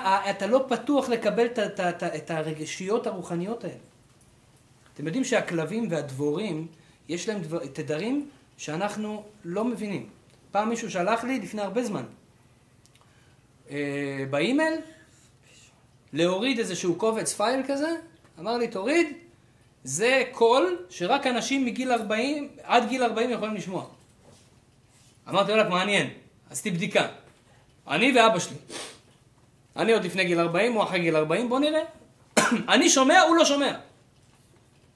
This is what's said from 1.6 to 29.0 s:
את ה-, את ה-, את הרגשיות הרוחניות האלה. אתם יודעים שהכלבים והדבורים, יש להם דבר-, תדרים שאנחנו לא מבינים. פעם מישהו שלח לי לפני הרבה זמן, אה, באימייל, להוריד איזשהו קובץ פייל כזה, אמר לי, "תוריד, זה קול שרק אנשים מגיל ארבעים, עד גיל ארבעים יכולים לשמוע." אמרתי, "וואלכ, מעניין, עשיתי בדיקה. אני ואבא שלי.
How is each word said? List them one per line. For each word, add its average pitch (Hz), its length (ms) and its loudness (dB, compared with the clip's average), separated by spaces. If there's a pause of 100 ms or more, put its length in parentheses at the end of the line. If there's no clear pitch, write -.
את 202 140 -6
ה-, 180 100 0
את 175 140 -6
ה-, 165 120 -4
את 156 160 -10
הרגשיות 160 760 -4
הרוחניות 185 560 -6
האלה. 147 120 -10 (1160)
אתם 147 120 -10
יודעים 202 180 -2
שהכלבים 185 680 -2
והדבורים, 156 760 -4 (420)
יש 175 200 -6
להם 208 120 -4
דבר-, 156 260 -6
תדרים 160 640 -4 (280)
שאנחנו 208 680 -6 (220)
לא 185 180 -4
מבינים. 208 460 -6 (420)
פעם 214 180 0
מישהו 220 220 -4
שלח 190 320 0
לי 254 160 -2
לפני 208 220 -8
הרבה 202 220 -4
זמן, 190 200 -6 (1700)
אה, 139 600 -6
באימייל, 254 440 2 (1400)
להוריד 185 460 0
איזשהו 180 360 -2
קובץ 220 380 -2
פייל 247 340 0
כזה, 285 280 -2 (440)
אמר 220 180 -4
לי, 233 100 0
"תוריד, 277 400 0 (760)
זה 220 480 2
קול 294 580 4
שרק 196 380 0
אנשים 254 380 0
מגיל 247 260 -2
ארבעים, 233 580 -2 (140)
עד 220 260 4
גיל 254 140 0
ארבעים 233 280 0
יכולים 214 240 -4
לשמוע." 175 300 -8 (1400)
אמרתי, 190 220 2
"וואלכ, 214 180 4
מעניין, 180 400 2 (400)
עשיתי - 220 -6
בדיקה. 170 360 2 (800)
אני 233 320 4
ואבא 208 200 6
שלי. - 180 -8 (1160)